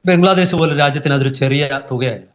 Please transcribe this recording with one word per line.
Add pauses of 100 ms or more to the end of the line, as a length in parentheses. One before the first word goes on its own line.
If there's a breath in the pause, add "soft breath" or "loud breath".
ബംഗ്ലാദേശ്
പോലെ
രാജ്യത്തിന്
അതൊരു
ചെറിയ (120)
തുകയല്ല.